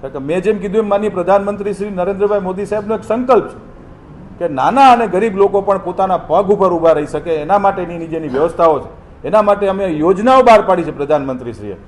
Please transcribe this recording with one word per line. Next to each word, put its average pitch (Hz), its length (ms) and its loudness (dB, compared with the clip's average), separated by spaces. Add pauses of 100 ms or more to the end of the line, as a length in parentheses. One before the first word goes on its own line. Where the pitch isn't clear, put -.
કારણ 139 100 -10
કે 147 60 -10
મેં 156 240 -4
જેમ 214 160 0
કીધું 202 240 -2
એમ 208 60 -4
માનનીય 202 220 0
પ્રધાનમંત્રી 196 600 -2
શ્રી 202 180 -8
નરેન્દ્રભાઈ 196 500 -2
મોદી 185 260 -6
સાહેબનો 208 280 -4
એક 214 100 -8
સંકલ્પ 247 440 0
છે - 100 -18 (800)
કે 165 160 -4
નાના 226 380 4
અને 233 140 2
ગરીબ 190 300 -2
લોકો 196 240 2
પણ 196 180 0
પોતાના 185 380 -2
પગ 180 340 0
ઉપર 190 220 2
ઊભા 165 200 4
રહી 147 140 0
શકે, 151 280 -6
એના 156 240 0
માટેની 190 360 -2
એની 165 120 -10
જેની 160 220 -8
વ્યવસ્થાઓ 160 500 0
છે, - 220 -14 (240)
એના 208 180 2
માટે 202 260 0
અમે 196 180 -2
યોજનાઓ 185 560 2
બહાર 220 200 8
પાડી 185 200 0
છે 147 140 -6
પ્રધાનમંત્રીશ્રીએ 127 800 -4 (120)